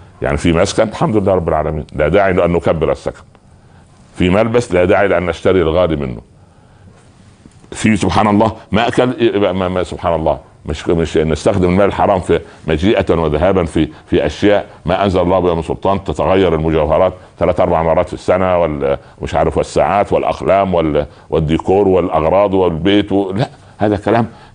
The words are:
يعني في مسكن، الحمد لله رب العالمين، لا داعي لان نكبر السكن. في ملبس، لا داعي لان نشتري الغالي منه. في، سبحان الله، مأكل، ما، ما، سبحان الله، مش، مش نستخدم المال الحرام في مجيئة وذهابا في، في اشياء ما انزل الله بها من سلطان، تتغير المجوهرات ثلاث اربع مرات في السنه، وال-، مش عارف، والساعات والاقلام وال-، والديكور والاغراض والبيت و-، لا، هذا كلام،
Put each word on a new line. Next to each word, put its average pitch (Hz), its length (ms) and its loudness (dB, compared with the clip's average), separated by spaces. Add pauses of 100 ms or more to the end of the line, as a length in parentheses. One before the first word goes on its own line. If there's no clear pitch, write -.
(220)
يعني 69 140 -2
في 85 160 0
مسكن، 98 360 0
الحمد 110 280 -2
لله 98 180 2
رب 85 140 -2
العالمين، 78 440 -2
لا 76 160 0
داعي 98 240 2
لان 87 200 2
نكبر 82 400 0
السكن. - 300 -8 (920)
في 90 160 0
ملبس، 113 420 0
لا 90 120 2
داعي 98 240 2
لان 87 180 0
نشتري 90 360 0
الغالي 80 340 0
منه. 64 240 -8 (1500)
في، 110 240 0
سبحان 98 300 0
الله، 104 260 2 (200)
مأكل، 120 680 0 (140)
ما، 92 160 -2
ما، 92 140 -2
سبحان 85 320 -4
الله، 78 240 -2 (280)
مش، 76 220 -6
مش 82 280 -2
نستخدم 87 520 0
المال 95 180 4
الحرام 92 340 0
في 85 200 0 (260)
مجيئة 90 480 0
وذهابا 82 500 0
في، 78 240 -2 (180)
في 76 200 0
اشياء 101 400 0 (200)
ما 90 180 0
انزل 92 160 0
الله 90 180 2
بها 87 160 0
من 82 80 -2
سلطان، 90 420 -2
تتغير 82 500 0
المجوهرات 80 580 0 (260)
ثلاث 87 220 0
اربع 87 220 2
مرات 82 240 0
في - 80 -12
السنه، 92 440 0
وال-، 69 400 -2 (240)
مش - 120 -8
عارف، 80 240 0
والساعات 80 540 0
والاقلام 82 600 0
وال-، 76 320 0 (240)
والديكور 82 580 0
والاغراض 90 640 2
والبيت 95 580 0
و-، 98 180 0
لا، 107 180 -4 (300)
هذا 104 180 0
كلام، 107 300 0 (280)